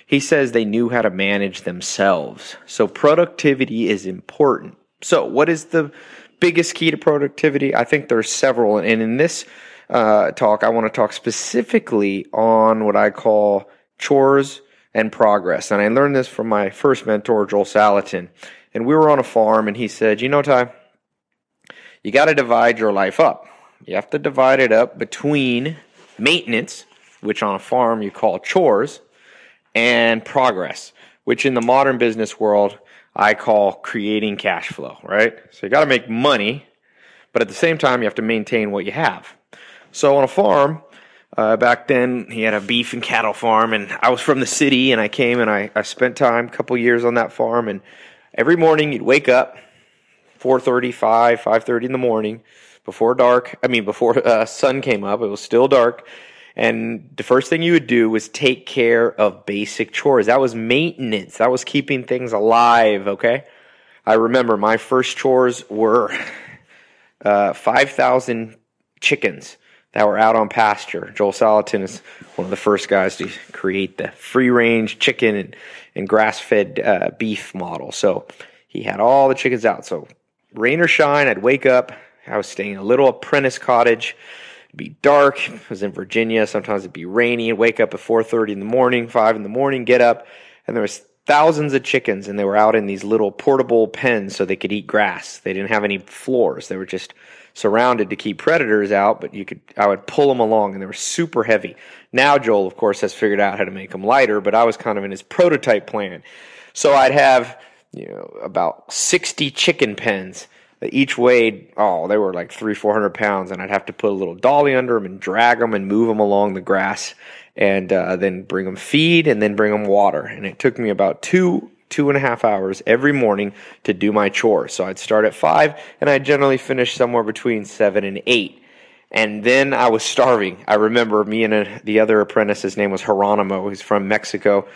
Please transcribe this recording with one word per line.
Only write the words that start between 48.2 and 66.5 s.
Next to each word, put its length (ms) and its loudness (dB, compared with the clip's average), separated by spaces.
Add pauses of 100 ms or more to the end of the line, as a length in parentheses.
every 220 2
morning 380 2
you'd 80 -8
wake 260 2
up, 300 2 (800)
four 200 2
thirty, 340 -2
five, 500 2
five 220 0
thirty 200 -2
in 80 -6
the 60 -4
morning, 440 -4 (440)
before 280 0
dark, 480 2
I 60 -2
mean, 160 0
before, 420 0
uh, 200 2
sun 340 -2
came 240 -4
up, 160 -4
it 60 -2
was 140 -8
still 280 2
dark, 400 2 (480)
and 600 -4
the 60 -10
first 280 2
thing 120 0
you 120 2
would 120 2
do 220 4
was 220 -2
take 340 -2
care 480 2
of 320 -2
basic 480 -6
chores. 340 2
That 140 2
was 140 -2
maintenance. 840 -4
That 140 2
was 140 -2
keeping 400 -4
things 280 -6
alive, 760 4
okay? 380 -2 (640)
I 80 4
remember 420 2
my 220 2
first 400 -2
chores 500 0
were, 420 0 (1120)